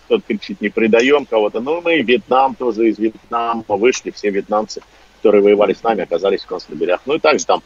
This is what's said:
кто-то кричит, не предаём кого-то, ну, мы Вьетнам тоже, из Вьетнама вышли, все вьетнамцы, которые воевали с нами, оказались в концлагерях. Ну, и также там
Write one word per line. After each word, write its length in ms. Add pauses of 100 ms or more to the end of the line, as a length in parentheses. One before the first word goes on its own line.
кто-то 200
кричит, 360
не 80
предаём 560
кого-то, 340
ну, 220
мы 200
Вьетнам 540
тоже, 340
из 80
Вьетнама 720
вышли, 440
все 180
вьетнамцы, 520 (360)
которые 260
воевали 300
с 100
нами, 200
оказались 380
в 60
концлагерях. 580
Ну, 100
и 40
также 260
там 200